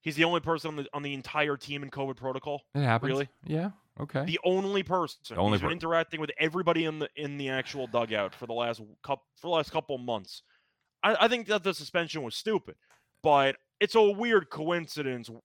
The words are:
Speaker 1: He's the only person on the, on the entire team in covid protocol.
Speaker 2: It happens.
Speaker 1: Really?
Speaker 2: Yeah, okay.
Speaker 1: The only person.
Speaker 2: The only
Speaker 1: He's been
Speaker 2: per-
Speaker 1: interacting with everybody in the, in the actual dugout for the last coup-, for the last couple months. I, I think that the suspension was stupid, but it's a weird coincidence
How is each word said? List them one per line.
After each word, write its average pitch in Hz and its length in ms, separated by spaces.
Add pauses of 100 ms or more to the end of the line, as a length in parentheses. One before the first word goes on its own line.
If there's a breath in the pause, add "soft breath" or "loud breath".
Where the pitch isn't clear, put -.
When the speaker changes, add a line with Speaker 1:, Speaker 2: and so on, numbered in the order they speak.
Speaker 1:
He's 156 140
the 160 100
only 170 160
person 160 280
on 156 60
the, 139 180
on 143 80
the 143 120
entire 143 440
team 143 240
in 139 80
covid 135 280
protocol. 135 460 (120)
Speaker 2:
It 143 80
happens. 120 260
Speaker 1:
Really? 135 200 (160)
Speaker 2:
Yeah, 170 260 (280)
okay. 147 260
Speaker 1:
The 170 180
only 196 400
person. 170 360 (100)
Speaker 2:
The - 80
only 101 200
Speaker 1:
He's - 40
been - 80
Speaker 2:
per- 165 40
Speaker 1:
interacting 165 460
with 151 180
everybody 160 480
in 156 140
the, 143 160
in 143 220
the 139 120
actual 131 380
dugout 110 480
for 127 100
the 117 80
last 117 280 (200)
coup-, 139 140 (220)
for 165 100
the - 20
last 160 220
couple 147 260
months. 117 460 (600)
I, 208 180
I 226 60
think 233 200
that 202 160
the 185 100
suspension 156 480
was 117 140
stupid, 196 400 (480 soft breath)
but 139 320 (240)
it's 208 160
a 226 60 (100)
weird 208 380
coincidence 151 800 (160)